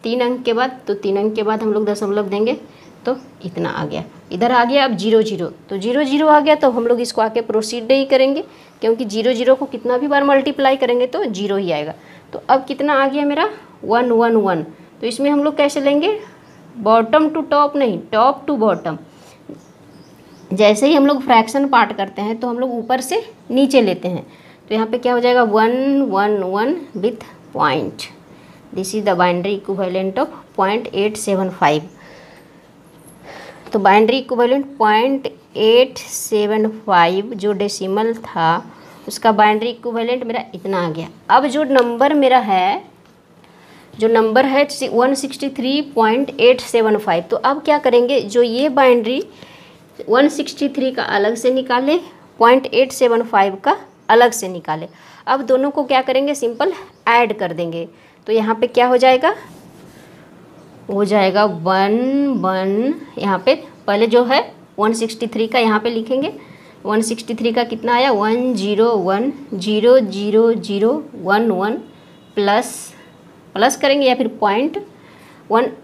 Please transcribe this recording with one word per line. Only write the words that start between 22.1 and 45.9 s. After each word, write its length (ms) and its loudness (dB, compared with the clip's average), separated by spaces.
हैं, 180 -6
तो 80 -6
हम 120 -6
लोग 140 -4
ऊपर 280 -2
से 220 -4
नीचे 300 4
लेते 260 -2
हैं। 180 -6
तो 60 -4
यहाँ 120 -2
पे 100 -4
क्या 160 -2
हो 60 0
जाएगा? 260 4
वन 580 2
one 400 0
one 320 -2
with 260 -4
point। 520 -4
This 220 -8
is 100 -4
the 100 2
binary 400 0
equivalent 640 -4
of 180 -4
point 400 -2
eight 240 -2
seven 340 -2
five। 280 0
तो 60 0
बाइनरी 380 4
equivalent 480 0
point 500 0
eight 420 2
seven 680 -2
five 480 2
जो 200 -4
decimal 600 -4
था, 480 0
उसका 260 0
बाइनरी 360 4
equivalent 540 -4
मेरा 200 -6
इतना 240 -4
आ 120 -2
गया। 160 -8
अब 180 4
जो 180 -2
number 480 2
मेरा 260 4
है, 440 0
जो 140 -2
नंबर 380 4
है 220 2
वन 240 2
सिक्सटी 360 -6
थ्री 320 -2